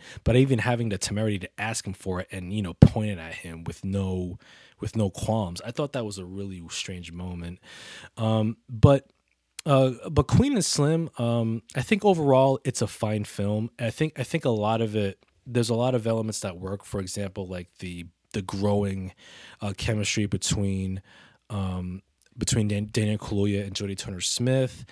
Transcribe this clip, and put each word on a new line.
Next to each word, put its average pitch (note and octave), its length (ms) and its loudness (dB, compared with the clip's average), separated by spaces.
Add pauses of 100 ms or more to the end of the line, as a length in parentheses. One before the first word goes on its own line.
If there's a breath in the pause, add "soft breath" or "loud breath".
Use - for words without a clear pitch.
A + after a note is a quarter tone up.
(240 loud breath)
but A#2 120 6
even C3+ 220 6
having A#2 320 0
the G2+ 80 -2
temerity G#2 400 0
to F2 120 -8 (100)
ask G#2+ 260 -4
him F#2 80 -6
for F#2 280 -4
it - 100 -8
and, F2+ 200 -8
you G#2+ 100 -2
know, F2+ 120 -2
point G#2+ 380 8
it F2 80 -6
at D#2+ 160 -10
him E2+ 280 -12
with E2+ 220 -8
no, F#2+ 540 -2 (400 loud breath)
with - 160 -6
no G#2 160 2
qualms. G2+ 500 -2
I A2+ 80 -10
thought C#3+ 240 -4
that B2 100 -4
was G#2 140 -6
a F#2 80 -10
really F#2+ 460 -10
strange F2 400 -8
moment. F2 480 -8 (580 loud breath)
Um, A2 400 2 (100)
but, C3+ 440 0 (520)
uh, C3+ 280 2 (180)
but D3 180 2
Queen C#4 260 4
and G3+ 120 2
Slim, D#3 540 0
um, A#2 420 0 (140)
I C3 80 -2
think G#3 200 0
overall C#3 600 6
it's B2+ 160 -2
a A2 60 0
fine G#2+ 380 -2
film. G#2+ 520 -2
I A#2 140 -4
think, - 280 -4
I C3 40 0
think D#3+ 200 -4
a C3+ 60 2
lot A2 320 2
of G#2+ 140 -2
it, G2+ 280 0 (220)
there's A#2+ 240 2
a A#2 60 2
lot B2+ 180 2
of A2+ 140 0
elements A2+ 320 -2
that F2+ 180 -6
work. F#2+ 260 -6
For - 160 -6
example, F#2+ 480 -6
like, F2+ 300 -8
the, F2 300 -10 (260)
the G#2 80 -2
growing, G2 720 0 (480 loud breath)
uh, G2+ 160 -4
chemistry G#2+ 480 0
between, F#2+ 800 -2 (480 soft breath)
um, F#2 500 -4 (360)
between G#2+ 300 2
Dan-, G#2 240 0
Daniel G#2+ 260 2
Kaluuya G2+ 460 0
and F#2+ 100 -8
Jodie G2 240 -6
Turner-Smith. B2 960 0